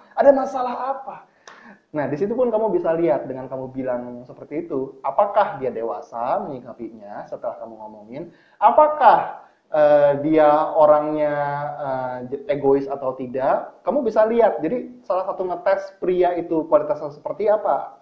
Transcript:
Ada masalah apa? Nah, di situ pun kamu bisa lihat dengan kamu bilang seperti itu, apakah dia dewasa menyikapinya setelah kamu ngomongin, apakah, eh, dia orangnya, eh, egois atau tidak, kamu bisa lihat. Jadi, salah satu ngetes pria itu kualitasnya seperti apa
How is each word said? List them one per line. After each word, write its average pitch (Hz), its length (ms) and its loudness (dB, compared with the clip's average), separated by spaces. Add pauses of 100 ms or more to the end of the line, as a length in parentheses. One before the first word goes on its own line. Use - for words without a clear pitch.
(120)
Ada 254 240 6
masalah 254 380 -4 (200)
apa? - 220 -12 (800)
Nah, 143 80 -2
di 139 160 -6
situ 208 160 -2
pun 247 160 0
kamu 214 240 0
bisa 170 160 0
lihat 165 320 0
dengan 131 240 -12
kamu 131 240 -10
bilang 127 300 -6 (260)
seperti 147 400 -10
itu, 135 320 -6
apakah 202 560 0
dia 127 160 -6
dewasa 117 720 -6
menyikapinya 113 800 -14
setelah 120 320 -10
kamu 113 240 -16
ngomongin, 107 420 -16 (380)
apakah, 240 880 4 (240)
eh, 147 480 4
dia 151 560 4
orangnya, 151 600 4 (920)
eh, 139 240 -8
egois 139 320 2
atau 131 320 -6
tidak, 131 640 -4
kamu 247 240 -2
bisa 220 240 2
lihat. 226 320 2
Jadi, 185 480 -6
salah 185 240 -2
satu 185 160 -6
ngetes 196 480 -2
pria 175 400 0
itu 165 320 -4
kualitasnya 151 480 0
seperti - 320 -4
apa 196 540 -2